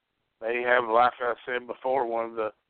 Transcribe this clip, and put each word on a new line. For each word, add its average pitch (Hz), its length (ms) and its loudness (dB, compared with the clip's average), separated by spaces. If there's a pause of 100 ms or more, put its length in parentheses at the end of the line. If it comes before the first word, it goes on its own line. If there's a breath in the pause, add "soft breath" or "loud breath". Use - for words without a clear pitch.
(400)
they 120 220 -2
have, 123 220 4
like 120 360 4
I 120 140 -2 (120)
said 123 200 -6
before, 127 400 -2
one 117 200 -4
of 113 80 -12
the 110 180 -4 (180)